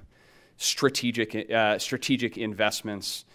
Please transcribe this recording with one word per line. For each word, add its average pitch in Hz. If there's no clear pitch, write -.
strategic, 117
uh, 107
strategic 127
investments 104